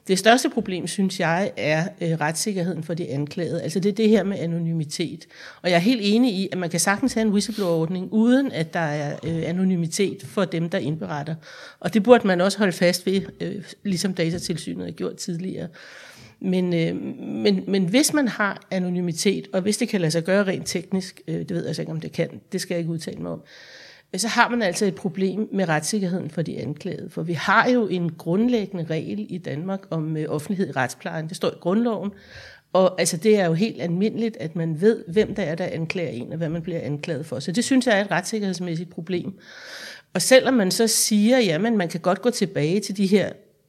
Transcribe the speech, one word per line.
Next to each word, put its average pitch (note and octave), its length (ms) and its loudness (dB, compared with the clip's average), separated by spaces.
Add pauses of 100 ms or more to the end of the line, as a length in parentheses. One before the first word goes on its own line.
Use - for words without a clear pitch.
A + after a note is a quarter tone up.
Det F#3 120 2
største A#3+ 300 6
problem, F#3+ 380 -4
synes F#3 320 0
jeg, F3 380 2
er, D#3 300 2 (140)
øh, E3+ 100 0
retssikkerheden E3 720 -2
for E3+ 100 -6
de E3+ 140 -6
anklagede. D3 540 -4
Altså, D#3 180 -2
det F#3+ 100 2
er G3+ 40 0
det G#3+ 160 4
her G#3 140 6
med G3 160 -4
anonymitet. E3 840 -4 (360)
Og F3+ 80 -2
jeg F3 60 6
er E3+ 40 8
helt A3 240 2
enig A3 300 4
i, F#3+ 180 -2
at - 60 -4
man F3+ 120 -2
kan E3+ 100 -2
sagtens G3+ 340 0
have A3+ 120 0
en G#3+ 60 2
whistleblowerordning, F#3 800 0
uden B3 380 4
at D#3 220 -4
der F3 60 -2
er, D3 440 -2
øh, D#3+ 200 -2 (140)
anonymitet F#3 640 0
for F#3 220 -2
dem, E3+ 240 -2
der F#3+ 80 -2
indberetter. D#3+ 580 -4 (440)
Og - 140 -4
det G#3+ 100 4
burde A#3 240 8
man F3+ 140 4
også G3 160 2
holde G3+ 160 2
fast F3 320 2
ved, F#3+ 160 0 (200)
øh, F3 220 -8 (200)
ligesom F#3+ 300 -2
Datatilsynet E3+ 720 -4
har F3 60 -8
gjort F3+ 240 -6
tidligere. F3+ 520 -6 (720)
Men, F3+ 320 0
øh, E3 220 0 (480)
men, F#3+ 240 2
men F#3+ 180 2
hvis B3+ 280 4
man D4 140 2
har G3+ 440 -2
anonymitet, F3+ 840 0
og F#3+ 80 2
hvis G#3 160 0
det A#3 120 -2
kan G3 120 0
lade D#3 100 2
sig E3 120 0
gøre F#3+ 200 4
rent F#3 240 -2
teknisk, F#3 600 -4
øh, E3 120 -4
det E3+ 120 -6
ved E3+ 140 -2
jeg D#3+ 100 -4
så E3+ 60 -4
ikke, E3 100 -6
om D#3+ 80 -6
det D#3 120 -10
kan, E3 180 -2 (220)
det F3+ 100 -4
skal F3+ 140 -6
jeg E3+ 40 -2
ikke E3 120 -4
udtale E3 280 -8
mig F3 120 -6
om, D#3+ 100 -8 (760)
så F#3+ 100 -2
har G#3+ 220 2
man A#3 120 0
altså G#3 240 0
et F#3+ 100 0
problem F#3+ 580 -2
med F#3+ 160 0
retssikkerheden E3+ 600 0
for F3 120 -4
de C#3+ 200 -4
anklagede. - 480 -8
For E3 140 -6
vi E3+ 100 -4
har G3+ 360 4
jo A#3+ 180 4
en E3+ 240 0
grundlæggende G3 760 0
regel G3 440 -4
i F3+ 80 -8
Danmark F3 420 -6 (100)
om, D#3+ 280 -2
øh, D#3 120 -2
offentlighed E3+ 380 -2
i C#3+ 40 -8
retsplejen. D#3 560 -4
Det F#3 100 -10
står F#3 120 -2
i - 100 -8
grundloven. G3+ 520 0 (640)
Og F#3 260 4
altså, E3+ 180 0
det G#3+ 220 4
er F#3+ 60 4
jo E3 80 4
helt F#3+ 280 0
almindeligt, G3+ 580 -2
at D#3+ 160 -8
man E3 260 -2
ved, A3 260 4
hvem G3 280 0
der G3+ 80 -2
er, D#3 120 -2
der F3+ 100 -4
anklager E3 440 -4
en, A#2+ 220 -8
og D#3 60 -8
hvad E3 120 -2
man E3+ 120 -4
bliver E3 200 -6
anklaget D3 440 -4
for. C3 140 -6
Så F3+ 120 -6
det A#3 120 0
synes C4 240 2
jeg G#3+ 100 4
er G3 40 2
et G#3 100 -2
retssikkerhedsmæssigt F3+ 800 -4
problem. F3+ 440 -6 (800)
Og F#3 80 0
selvom C4 320 6
man G3 180 4
så A3+ 160 2
siger, G#3+ 520 4
jamen, G#3 380 2
man F3 120 0
kan E3+ 100 -6
godt F3+ 220 0
gå B3 80 2
tilbage F3+ 500 0
til G3 180 -6
de G3 100 2
her F3+ 220 4 (400)